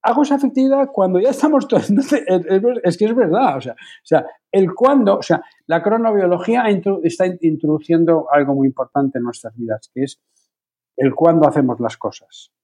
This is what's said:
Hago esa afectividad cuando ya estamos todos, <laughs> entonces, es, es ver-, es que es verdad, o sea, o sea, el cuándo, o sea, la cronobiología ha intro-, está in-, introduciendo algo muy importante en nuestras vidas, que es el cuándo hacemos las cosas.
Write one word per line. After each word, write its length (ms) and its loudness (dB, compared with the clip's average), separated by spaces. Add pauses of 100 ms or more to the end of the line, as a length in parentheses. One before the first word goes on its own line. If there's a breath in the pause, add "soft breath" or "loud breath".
Hago 160 2
esa 140 2
afectividad 560 0
cuando 280 0
ya 100 2
estamos 380 0
todos, 220 0
<laughs> 0 -
entonces, 380 0
es, 180 0
es 160 0
ver-, 220 -2
es 140 0
que 80 0
es 100 -2
verdad, 420 0
o 40 -8
sea, 120 -12
o 320 -20
sea, 200 0 (260 loud breath)
el 240 2
cuándo, 420 2
o 60 -8
sea, 200 -2 (220 loud breath)
la 160 0
cronobiología 840 0
ha 80 0
intro-, 320 -2
está 220 0
in-, 160 -4
introduciendo 920 0
algo 220 2
muy 140 2
importante 500 -4
en 60 -4
nuestras 320 -10
vidas, 380 -8
que 100 -4
es 180 -10 (760)
el 200 0
cuándo 320 4
hacemos 320 0
las 180 -6
cosas. 540 -14 (120)